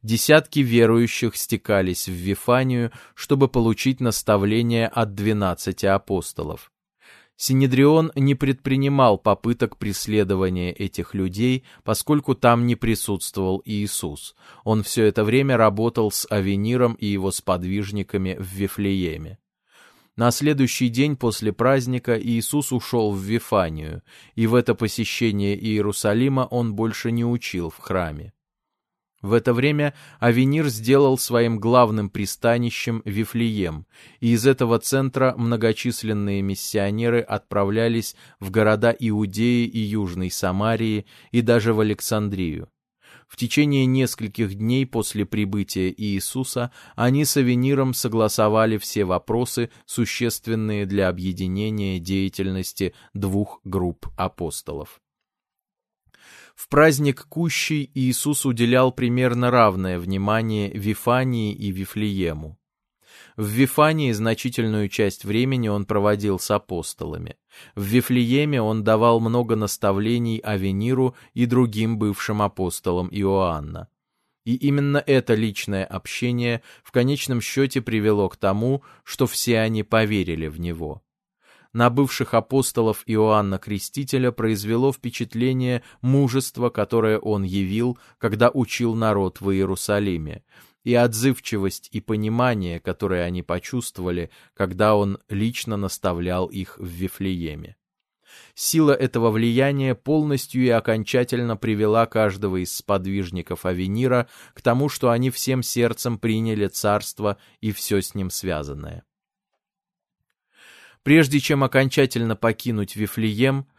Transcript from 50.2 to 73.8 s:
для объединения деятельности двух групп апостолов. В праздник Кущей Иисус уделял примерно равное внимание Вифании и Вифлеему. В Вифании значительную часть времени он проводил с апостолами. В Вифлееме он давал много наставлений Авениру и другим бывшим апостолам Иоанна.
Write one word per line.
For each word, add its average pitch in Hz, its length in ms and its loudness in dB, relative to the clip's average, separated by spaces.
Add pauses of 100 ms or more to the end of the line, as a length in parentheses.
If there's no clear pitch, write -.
для 95 240 0
объединения 95 880 -4
деятельности 95 960 -4 (180)
двух 101 520 -2
групп 92 520 -4
апостолов. 76 840 -10 (1500)
В - 120 -18
праздник 143 580 4
Кущей 156 680 -4
Иисус 131 500 0
уделял 123 480 4
примерно 123 580 0
равное 95 480 4
внимание 101 720 0
Вифании 113 840 -2
и 104 160 -6
Вифлеему. 92 880 -4 (800)
В 107 100 -4
Вифании 139 640 2
значительную 110 800 -2
часть 101 340 -2
времени 120 440 0
он 104 180 -2
проводил 104 520 0
с - 120 -8
апостолами. 82 840 -6 (380)
В 101 100 -8
Вифлееме 123 760 2
он 110 240 0
давал 113 360 4
много 113 360 0
наставлений 110 840 0
Авениру 107 800 -2 (160)
и 120 140 2
другим 113 520 2
бывшим 104 440 -2
апостолам 92 680 -2
Иоанна. 87 800 -2 (560)